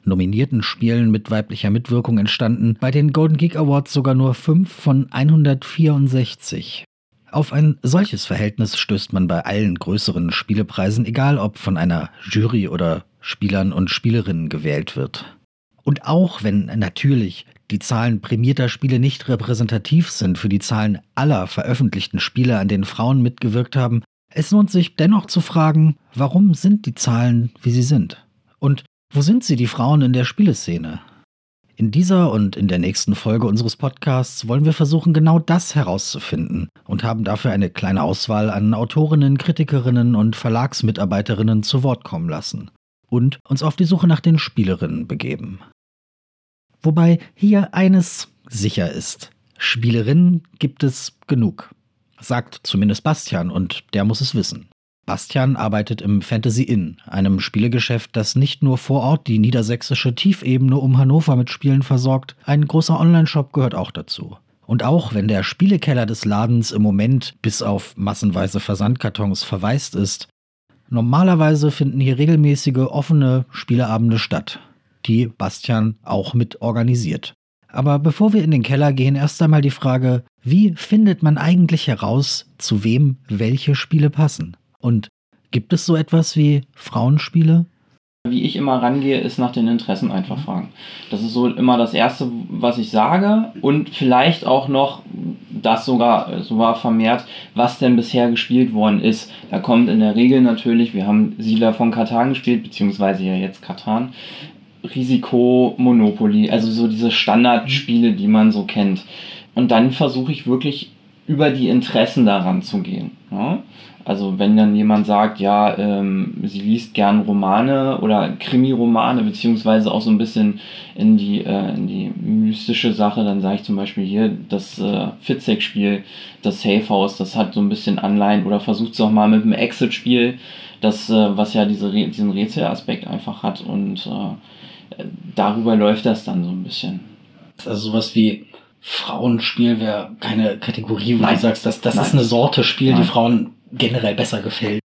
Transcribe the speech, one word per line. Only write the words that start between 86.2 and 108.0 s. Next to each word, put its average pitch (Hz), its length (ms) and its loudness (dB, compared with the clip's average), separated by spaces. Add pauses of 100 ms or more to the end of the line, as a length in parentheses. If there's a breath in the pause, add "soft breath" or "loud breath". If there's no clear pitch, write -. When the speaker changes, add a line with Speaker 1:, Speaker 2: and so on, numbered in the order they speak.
Speaker 1:
wie 147 240 4 (120)
Frauenspiele? 160 920 2 (640)
Speaker 2:
Wie 123 160 0
ich - 100 -4
immer 131 260 0
rangehe, 135 380 0
ist 127 220 -4
nach 123 100 0
den 113 160 0
Interessen 113 460 -2
einfach 95 260 -4
fragen. 92 300 -8 (420 loud breath)
Das 104 100 -6
ist 113 120 -6
so 123 160 0
immer 127 280 0
das 117 180 0
Erste, 123 360 -2 (180)
was 120 300 -2
ich 107 120 -4
sage. 190 720 2
Und 147 300 0
vielleicht 135 560 2
auch 135 220 2
noch, 139 340 0 (480)
das - 340 -2
sogar, 113 600 2
so 110 140 -2
war 117 180 2
vermehrt, 113 480 0 (320 loud breath)
was 123 240 0
denn 123 160 4
bisher 120 340 2
gespielt 120 420 0
worden 104 280 2
ist. - 320 -2 (180 loud breath)
Da 92 80 -4
kommt 117 300 4
in 110 100 2
der 107 160 2
Regel 127 280 6
natürlich, 117 520 2
wir 98 140 -2
haben 107 300 2
Siedler 110 360 2
von 117 160 0
Catan 117 380 0
gespielt, 123 340 -2
beziehungsweise 98 640 -2
ja 95 100 -2
jetzt 95 280 -6
Catan, 113 500 -6 (800 loud breath)
Risiko, 123 840 2
Monopoly, 107 720 4
also 113 200 0
so 113 180 0
diese 113 220 0
Standardspiele, 117 1040 2